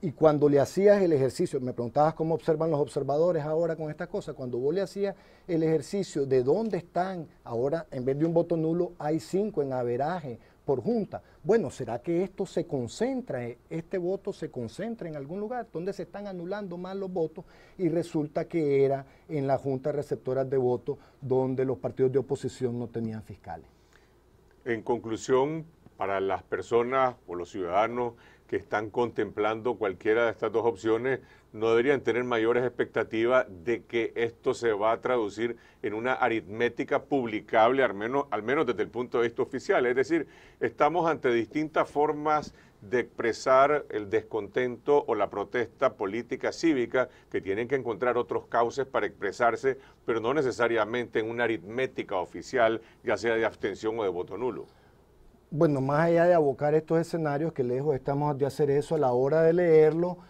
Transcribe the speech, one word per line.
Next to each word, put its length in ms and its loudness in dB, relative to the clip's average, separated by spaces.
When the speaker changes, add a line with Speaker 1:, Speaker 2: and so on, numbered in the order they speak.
Speaker 1:
Y 100 -4
cuando 380 6
le 100 6
hacías 420 6
el 120 4
ejercicio, 480 0
me 100 -6
preguntabas 420 2
cómo 220 -2
observan 340 0
los 100 0
observadores 640 0
ahora 340 -2
con 120 -8
estas 200 -10
cosas, 260 -8
cuando 220 -6
vos 160 0
le 80 0
hacías 340 -4
el 160 0
ejercicio 640 0
de 180 4
dónde 340 0
están, 500 -4
ahora 460 -2
en 120 -8
vez 160 0
de 60 2
un 80 0
voto 240 0
nulo 420 -2
hay 220 -2
cinco 400 -2
en 100 -2
averaje 680 -4
por 160 0
junta. 400 -2
Bueno, 280 2
¿será 320 -6
que 200 0
esto 240 -4
se 200 -4
concentra, 800 -4
eh, 120 -10
este 280 -6
voto 360 -4
se 180 -10
concentra 560 -8
en 80 -10
algún 240 -10
lugar, 320 -8
donde 220 -6
se 100 -8
están 240 -12
anulando 500 -8
más 200 -8
los 140 -6
votos? 340 -4
Y 100 0
resulta 580 -2
que 380 2
era 220 2
en 180 -2
la 100 2
junta 360 -2
receptora 500 -2
de 140 0
votos 400 0
donde 420 2
los 140 -2
partidos 340 0
de 80 4
oposición 580 -4
no 100 -6
tenían 360 -6
fiscales. 440 -16
Speaker 2:
En 160 -2
conclusión, 840 0
para 240 -2
las 240 -2
personas 720 0
o 80 -8
los 160 -8
ciudadanos 640 0
que 100 -2
están 320 -4
contemplando 880 -2
cualquiera 480 0
de 60 0
estas 200 -4
dos 140 0
opciones, 560 0
no 160 0
deberían 320 4
tener 220 0
mayores 400 2
expectativas 840 0
de 200 -2
que 320 -2
esto 380 -2
se 200 0
va 180 2
a 100 -2
traducir 540 -2
en 120 -4
una 200 0
aritmética 880 -2
publicable, 800 2
al 100 2
menos, 380 -2
al 120 -4
menos 220 0
desde 180 -2
el 60 -6
punto 300 -4
de 80 2
vista 140 -4
oficial. 440 0
Es 100 2
decir, 320 0
estamos 500 2
ante 220 0
distintas 580 0
formas 640 0
de 180 0
expresar 880 2
el 200 -6
descontento 960 0
o 80 0
la 140 0
protesta 640 -2
política 580 -4
cívica 580 0
que 100 -2
tienen 260 -4
que 80 -2
encontrar 420 0
otros 300 -4
cauces 380 0
para 200 -2
expresarse, 720 -2
pero 140 0
no 140 -2
necesariamente 840 0
en 100 -4
una 160 -2
aritmética 720 -4
oficial, 640 0
ya 140 0
sea 180 0
de 100 2
abstención 540 -4
o 40 0
de 60 0
voto 280 -6
nulo. 280 -6
Speaker 1:
Bueno, 260 2
más 260 2
allá 180 4
de 80 6
abocar 400 2
estos 260 2
escenarios, 540 -2
que 100 -2
lejos 300 0
estamos 460 -2
de 80 2
hacer 240 0
eso 240 0
a 20 0
la 140 2
hora 320 4
de 100 6
leerlo, 640 6